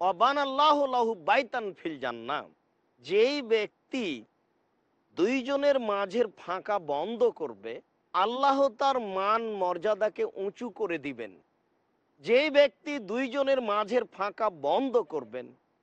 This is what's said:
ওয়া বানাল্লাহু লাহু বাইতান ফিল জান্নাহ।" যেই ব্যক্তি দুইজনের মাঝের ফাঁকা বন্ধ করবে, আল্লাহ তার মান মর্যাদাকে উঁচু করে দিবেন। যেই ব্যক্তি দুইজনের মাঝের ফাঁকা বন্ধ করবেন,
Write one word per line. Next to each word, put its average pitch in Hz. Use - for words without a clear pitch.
ওয়া 185
বানাল্লাহু 277
লাহু 240
বাইতান 208
ফিল 151
জান্নাহ।" 120
যেই 214
ব্যক্তি 214
দুইজনের 269
মাঝের 202
ফাঁকা 190
বন্ধ 175
করবে, 120
আল্লাহ 269
তার 269
মান 214
মর্যাদাকে 196
উঁচু 202
করে 175
দিবেন। 117
যেই 240
ব্যক্তি 285
দুইজনের 262
মাঝের 214
ফাঁকা 208
বন্ধ 190
করবেন, 123